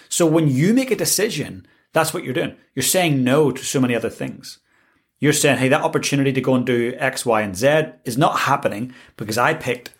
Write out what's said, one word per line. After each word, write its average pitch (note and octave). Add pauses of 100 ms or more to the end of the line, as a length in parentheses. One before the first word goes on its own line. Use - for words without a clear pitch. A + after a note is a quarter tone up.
So -
when D#3
you C#3+
make B3+
a G3+
decision, D3+ (260)
that's D#3
what -
you're B2
doing. - (180)
You're C3
saying D#3
no B2+
to -
so -
many B2
other A2+
things. - (580)
You're D3
saying, C#3+
"Hey, C3
that D3+
opportunity C#3
to C3
go C3
and B2
do A#2+
X, C3+
Y, A2
and G2
Z C#3+ (180)
is A2
not D#3
happening B2+ (220)
because G#2+
I C#3
picked C3